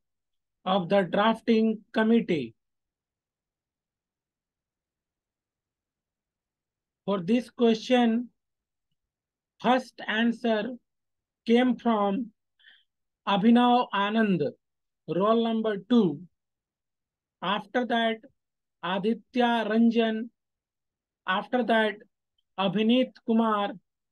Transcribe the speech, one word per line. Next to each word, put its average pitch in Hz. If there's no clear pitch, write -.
of 185
the 196
drafting 220
committee? 196
For 196
this 226
question, 233
first 247
answer 226
came 240
from 214
Abhinav 240
Anand, 202
roll 208
number 220
two। 185
After 214
that, 226
Aditya 220
Ranjan। 226
After 202
that, 214
Abhineet 220
Kumar। 214